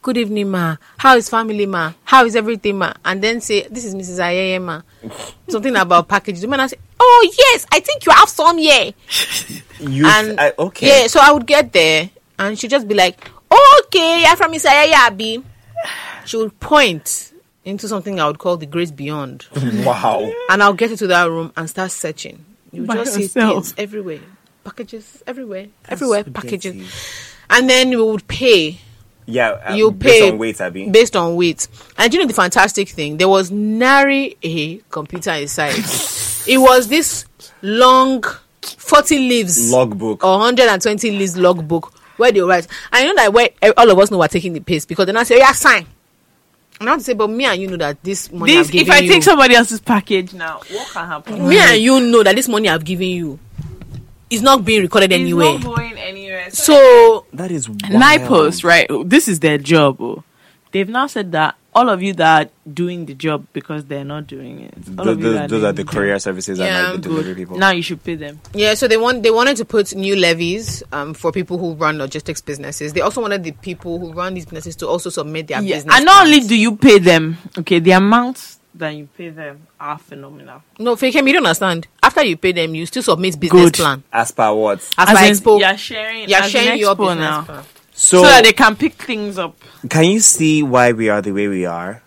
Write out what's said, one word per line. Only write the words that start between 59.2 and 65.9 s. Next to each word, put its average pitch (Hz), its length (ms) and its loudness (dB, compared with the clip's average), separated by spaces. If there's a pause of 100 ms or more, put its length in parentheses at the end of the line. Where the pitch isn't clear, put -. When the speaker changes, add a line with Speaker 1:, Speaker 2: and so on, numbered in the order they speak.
Speaker 3:
is 175 120 -2
their 151 180 0
job. 143 440 0
Oh. 117 220 -10 (480)
They've 190 180 -4
now 254 180 -4
said 202 240 -8
that 156 240 -2 (180)
all 240 160 4
of 185 120 -2
you 196 120 -4
that 160 340 2
are - 20 -20 (240)
doing 175 320 -8
the 143 80 -16
job 143 400 -8
because 151 320 -12
they're 139 180 -12
not 147 240 -12
doing 135 340 -18
it. - 120 -20 (240)
All 95 80 -10
Speaker 2:
Th-, 113 80 -2
Speaker 3:
of 104 60 -6
you 104 40 -8
Speaker 2:
th-, 113 120 -2
Speaker 3:
that 101 100 -6
are - 20 -12
Speaker 2:
those 107 160 -4
are 101 80 -2
Speaker 3:
doing 92 40 -8
Speaker 2:
the 101 80 -10
Speaker 3:
the 78 80 -12